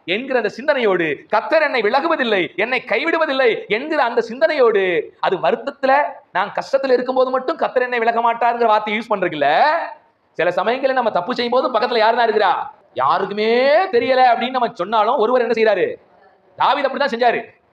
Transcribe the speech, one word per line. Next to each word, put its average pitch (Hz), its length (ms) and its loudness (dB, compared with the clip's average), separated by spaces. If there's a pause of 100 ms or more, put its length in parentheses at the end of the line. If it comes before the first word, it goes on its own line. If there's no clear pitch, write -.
என்கிற 247 320 -4
அந்த 214 120 -2
சிந்தனையோடு, 202 800 0
கர்த்தர் 226 320 2
என்னை 269 200 0
விலகுவதில்லை, 233 760 0
என்னை 240 320 -2
கைவிடுவதில்லை 269 800 0
என்கிற 277 360 -2
அந்த 240 180 -2
சிந்தனையோடு, 220 1000 0
அது 175 180 0
வருத்தத்துல, 262 680 0 (280)
நான் 190 220 -4
கஷ்டத்துல 269 380 -2
இருக்கும்போது 254 400 0
மட்டும் 262 260 -2
கர்த்தர் 247 260 -2
என்னை 247 160 -2
விலக 226 340 0
மாட்டாருங்கிற 233 320 0
வார்த்தையை 214 380 0
யூஸ் - 100 -4
பண்றதுல, 160 500 2 (680)
சில 170 200 -2
சமயங்களில் 247 440 0
நம்ம 233 160 0
தப்பு 208 240 -4
செய்யும் 240 180 -2
போது 254 260 0
பக்கத்துல 240 220 0
யாருதான் 233 280 2
இருக்கிறா? 208 240 2 (400)
யாருக்குமே 202 720 0 (180)
தெரியல 262 360 2 (140)
அப்படின்னு 247 140 -4
நம்ம 254 240 -2
சொன்னாலும், 214 440 0
ஒருவர் 240 240 2
என்ன 233 140 -2
செய்யறாரு? 196 400 0 (600)
தாவீது 254 340 0
அப்படிதான் 254 260 0
செஞ்சாரு. 226 300 0 (280)